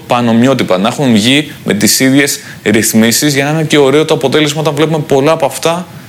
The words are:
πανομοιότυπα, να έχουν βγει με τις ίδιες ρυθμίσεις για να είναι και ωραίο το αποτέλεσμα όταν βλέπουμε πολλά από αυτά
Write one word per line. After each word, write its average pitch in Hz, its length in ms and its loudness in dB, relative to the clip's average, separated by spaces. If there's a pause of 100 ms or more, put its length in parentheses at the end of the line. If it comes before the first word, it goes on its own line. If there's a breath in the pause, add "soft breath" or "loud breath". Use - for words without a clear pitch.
πανομοιότυπα, 117 720 2
να 104 100 0
έχουν 123 240 0
βγει 131 400 2 (120 loud breath)
με - 100 -2
τις 107 260 0
ίδιες 135 400 2 (240 loud breath)
ρυθμίσεις 113 720 0
για 139 100 0
να 147 60 -2
είναι 160 140 -2
και 151 140 2
ωραίο 143 260 4
το 160 100 0
αποτέλεσμα 147 460 0
όταν 151 140 -2
βλέπουμε 156 240 0
πολλά 147 340 0
από 143 140 0
αυτά 170 400 -4 (220 loud breath)